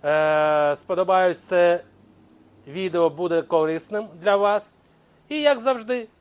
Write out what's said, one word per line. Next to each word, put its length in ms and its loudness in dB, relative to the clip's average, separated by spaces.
Е, 720 2
сподіваюсь, 600 0
це 460 2
відео 440 0
буде 320 -2
корисним 680 -2
для 140 2
вас. 420 -2
І, 120 -6
як 180 2
завжди 500 -4